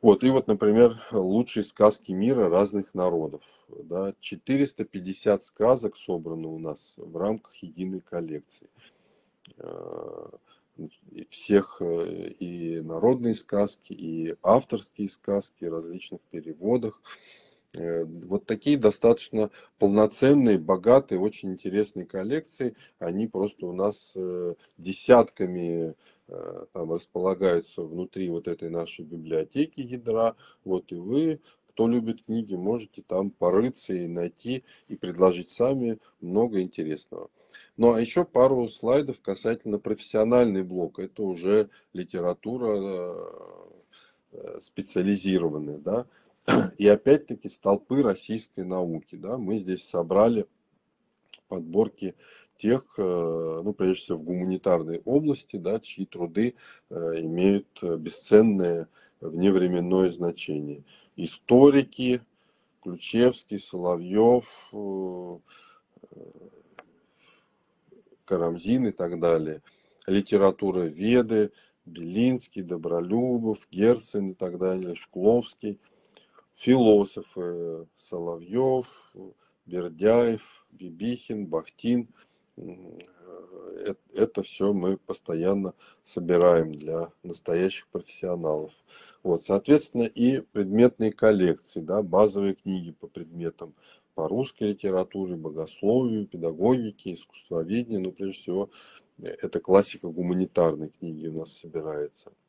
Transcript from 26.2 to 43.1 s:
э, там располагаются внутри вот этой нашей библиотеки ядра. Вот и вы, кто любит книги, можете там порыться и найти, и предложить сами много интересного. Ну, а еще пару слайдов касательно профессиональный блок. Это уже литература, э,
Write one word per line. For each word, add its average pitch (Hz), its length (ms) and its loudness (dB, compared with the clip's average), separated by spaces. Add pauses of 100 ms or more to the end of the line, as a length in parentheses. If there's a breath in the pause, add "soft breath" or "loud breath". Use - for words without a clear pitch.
э, - 440 -14
там 82 200 -6
располагаются 90 920 -2
внутри 87 480 -8
вот 85 180 -6
этой 85 220 -8
нашей 85 340 -8
библиотеки 80 760 -6
ядра. 117 540 -2 (300 soft breath)
Вот 92 280 -4
и 90 40 -10
вы, 143 440 -2 (280 soft breath)
кто - 180 0
любит 117 380 -2
книги, 110 320 -6
можете 110 460 -6
там 95 280 -2
порыться 101 640 0
и 87 140 -6
найти, 87 560 -6 (240 soft breath)
и 101 80 -12
предложить 90 540 0
сами 120 480 -2 (220 soft breath)
много 101 400 0
интересного. 78 680 -8 (460 soft breath)
Ну, 117 160 6
а 113 80 2
еще 120 240 0
пару 127 440 2
слайдов 131 520 -2
касательно 110 580 -4
профессиональный 110 840 2
блок. 90 360 -6
Это 101 240 -8
уже 98 480 0 (220 soft breath)
литература, 92 840 -4
э, 92 380 -6 (1160 soft breath)